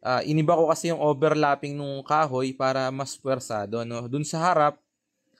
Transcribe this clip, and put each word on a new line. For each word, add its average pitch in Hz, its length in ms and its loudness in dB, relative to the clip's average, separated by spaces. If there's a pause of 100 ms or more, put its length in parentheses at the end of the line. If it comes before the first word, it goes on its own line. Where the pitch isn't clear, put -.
ah, 123 160 0
iniba 156 320 2
ko 160 160 4
kasi 165 240 0
yung 147 80 -4
overlapping 147 720 2
nung 143 320 -8
kahoy 135 480 0
para 131 400 0
mas 135 240 -8
puwersado, 117 640 -4
no? 117 240 -8
Dun 139 160 -4
sa 156 160 -6
harap, 160 400 2 (600)